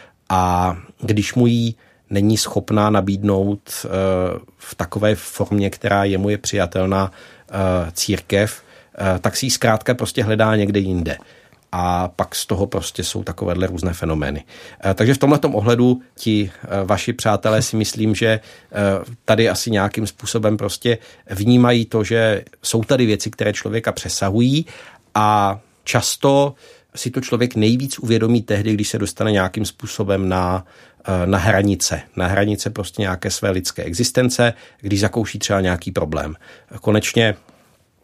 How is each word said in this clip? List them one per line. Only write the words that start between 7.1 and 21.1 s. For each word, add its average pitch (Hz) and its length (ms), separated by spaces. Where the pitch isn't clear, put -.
eh, 92 440
církev, - 680
eh, 92 240
tak 101 180
si - 80
ji - 40
zkrátka 113 440
prostě 123 300
hledá 110 320
někde 101 240
jinde. 90 380
A 90 360
pak - 280
z - 100
toho 95 220
prostě - 360
jsou 98 200
takovéhle 92 440
různé 90 260
fenomény. 73 500
Eh, 98 100
takže 113 200
v 135 40
tomhletom 143 380
ohledu 123 460
ti, 104 360
eh, - 40
vaši 104 280
přátelé 110 480
si - 140
myslím, 110 400
že, 113 120
eh, 110 120
tady 110 240
asi 110 220
nějakým 104 360
způsobem 107 500
prostě 110 400